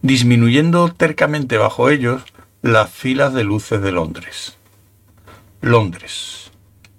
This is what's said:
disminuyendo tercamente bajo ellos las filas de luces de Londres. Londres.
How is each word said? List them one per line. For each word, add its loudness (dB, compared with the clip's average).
disminuyendo 4
tercamente -2
bajo 0
ellos 0
las 2
filas -2
de -2
luces -2
de -2
Londres. -8
Londres. -2